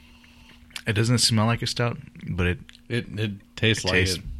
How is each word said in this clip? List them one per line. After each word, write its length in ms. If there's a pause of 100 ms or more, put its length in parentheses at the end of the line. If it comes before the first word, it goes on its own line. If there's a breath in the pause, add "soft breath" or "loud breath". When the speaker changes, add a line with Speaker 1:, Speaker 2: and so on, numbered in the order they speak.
(880 soft breath)
Speaker 1:
It 80
doesn't 240
smell 280
like 160
a 40
stout, 320 (300)
but 180
it 120 (300)
Speaker 2:
It, 180 (120)
it 140 (240)
tastes 280
Speaker 1:
it 40
Speaker 2:
like 60
Speaker 1:
tastes 220 (240)